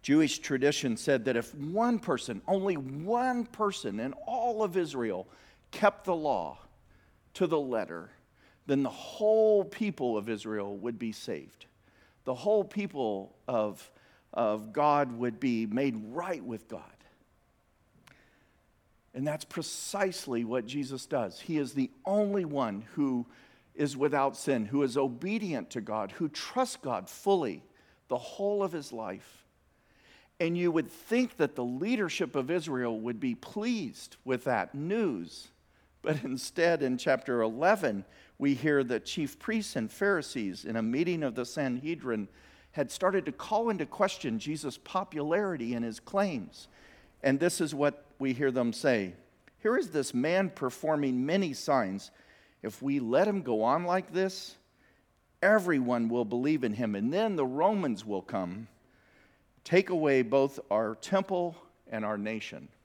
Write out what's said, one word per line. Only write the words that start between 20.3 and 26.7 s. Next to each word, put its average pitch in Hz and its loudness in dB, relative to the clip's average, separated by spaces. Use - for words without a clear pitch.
what 117 -2
Jesus 131 -6
does. 117 -2
He 156 -2
is 131 -2
the 135 0
only 202 2
one 123 -2
who 127 0
is 143 -2
without 139 2
sin, 120 0
who 139 2
is 127 0
obedient 147 -2
to 123 -6
God, 107 -4
who 160 -4
trusts - -4